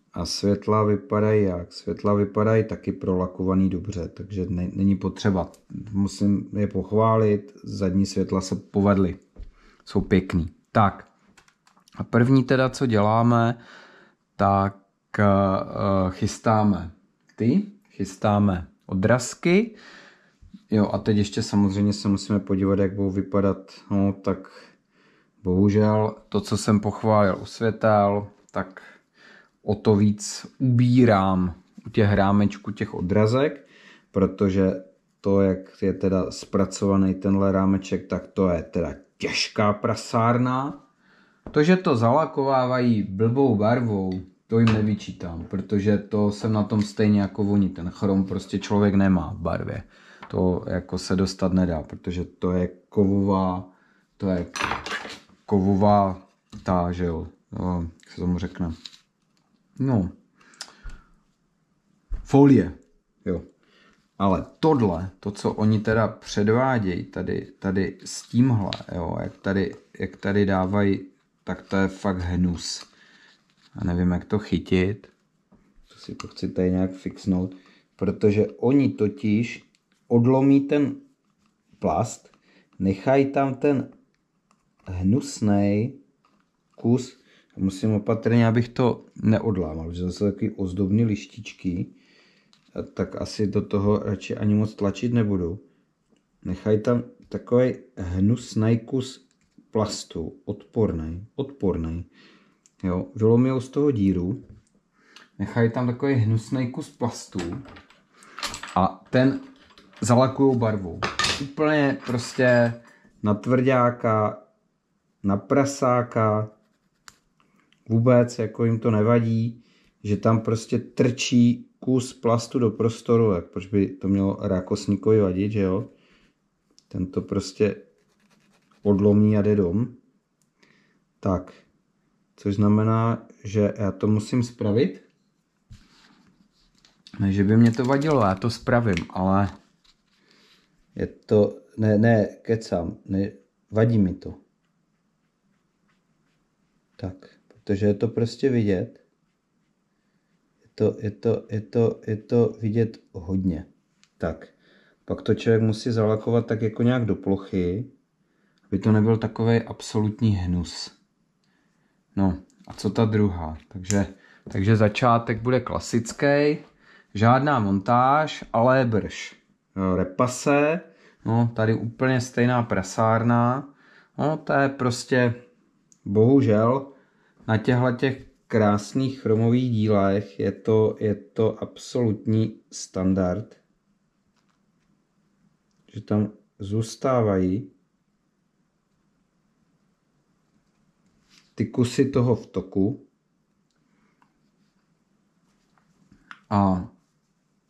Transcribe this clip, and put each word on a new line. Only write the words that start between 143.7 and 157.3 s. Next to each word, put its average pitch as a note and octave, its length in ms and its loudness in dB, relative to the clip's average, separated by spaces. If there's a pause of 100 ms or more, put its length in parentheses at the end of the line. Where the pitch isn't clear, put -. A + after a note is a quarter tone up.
vadí A2+ 260 2
mi F#2 160 2
to. F#2 200 -12 (2500)
Tak, F#2 200 -10 (320)
protože G2+ 380 -4
je G2+ 80 4
to A2 140 -2
prostě A#2 420 -2
vidět. G#2+ 560 -2 (1600)
Je - 140 -20
to, G#2+ 240 0
je G#2+ 120 -4
to, - 380 -4
je G#2+ 120 -6
to, A2+ 460 0
je A2 100 -2
to A2+ 440 0
vidět A2+ 360 -2 (140)
hodně. F2+ 540 -4 (520)
Tak, - 300 -8 (580)
pak - 160 -8
to A2 140 -4
člověk A2+ 260 0
musí A2 300 -2
zalakovat A2+ 540 0
tak A2 160 -4
jako A#2+ 220 -4
nějak A#2+ 220 2
do G#2 100 0
plochy, G2 760 -4 (760)